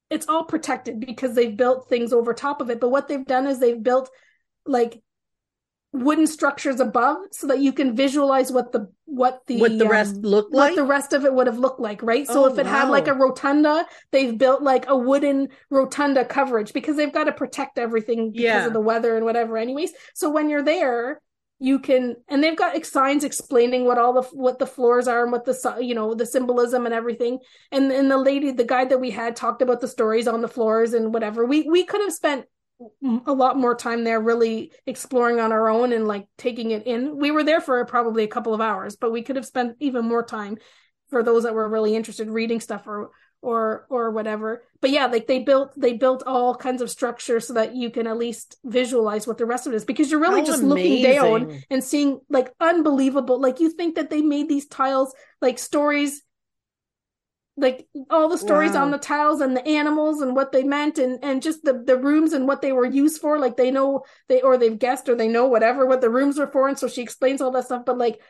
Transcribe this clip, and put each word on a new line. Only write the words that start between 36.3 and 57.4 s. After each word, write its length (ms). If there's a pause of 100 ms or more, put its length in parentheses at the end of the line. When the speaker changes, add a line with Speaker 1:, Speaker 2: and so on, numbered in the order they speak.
Speaker 1:
taking 360
it 140
in. 300
We 140
were 120
there 200
for 240
probably 360
a 60
couple 240
of 80
hours, 360
but 160
we 100
could 140
have 100
spent 340
even 240
more 180
time 360 (500)
for 140
those 220
that 100
were 160
really 260
interested 320
reading 320
stuff 260
or, 260 (280)
or, 480
or 220
whatever. 520 (200)
But 80
yeah, 160
like, 200
they 120
built, 400
they 160
built 320
all 280
kinds 280
of 80
structures 560
so 80
that 200
you 160
can 160
at 120
least 460
visualize 640
what 120
the 80
rest 200
of 60
it 40
is, 100
because 240
you're 100
really 200
Speaker 2:
How 60
Speaker 1:
just 160
looking 400
down 420
Speaker 2:
amazing. 260
Speaker 1:
and 140
seeing, 440
like, 320
unbelievable, 800
like, 200
you 100
think 240
that 160
they 100
made 300
these 160
tiles, 480 (260)
like, 180
stories, 640 (1400)